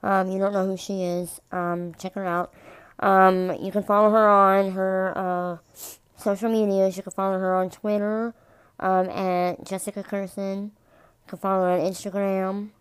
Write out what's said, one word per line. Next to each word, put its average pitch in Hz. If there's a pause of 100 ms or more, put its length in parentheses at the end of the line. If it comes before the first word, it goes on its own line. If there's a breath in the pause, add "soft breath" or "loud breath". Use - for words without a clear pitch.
um, 190
you 190
don't 196
know 190
who 190
she 190
is. 175 (100)
Um, 175
check -
her 196
out. 175 (460 loud breath)
Um, 185
you 190
can 208
follow 208
her 220
on 196
her, 190
uh, 180 (600 loud breath)
social 208
medias. 196
You 196
can 190
follow 190
her 185
on 185
Twitter, 214 (460 soft breath)
um, 185
at 180
Jessica 196
Curson. 196
You 208 (560 soft breath)
can 185
follow 190
her 180
on 180
Instagram 190 (120)